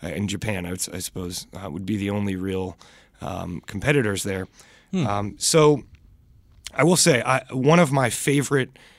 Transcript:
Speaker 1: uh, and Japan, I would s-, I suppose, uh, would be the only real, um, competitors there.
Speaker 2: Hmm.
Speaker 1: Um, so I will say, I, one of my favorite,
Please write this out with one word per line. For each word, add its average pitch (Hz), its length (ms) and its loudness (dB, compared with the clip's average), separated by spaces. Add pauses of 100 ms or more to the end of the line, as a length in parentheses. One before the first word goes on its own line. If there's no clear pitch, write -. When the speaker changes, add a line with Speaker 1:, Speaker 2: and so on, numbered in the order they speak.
Speaker 1:
uh, 82 40 -8
and 95 200 -4
Japan, 95 380 -4
I 90 60 -6
would 92 80 -6
s-, - 100 -6
I 90 100 -10
suppose, 90 540 -10
uh, 95 160 -12
would 90 160 -8
be 104 120 -2
the 98 120 -2
only 101 260 -2
real, 92 420 -6 (440)
um, 90 440 -8
competitors 110 580 0
there. 95 240 -6 (440)
Speaker 2:
Hmm. 175 160 0
Speaker 1:
Um, 101 300 -4
so 151 460 4 (920)
I 135 100 0
will 170 120 6
say, 151 280 4
I, 131 280 0
one 139 280 4
of 151 120 4
my 131 180 2
favorite, 139 680 0 (220)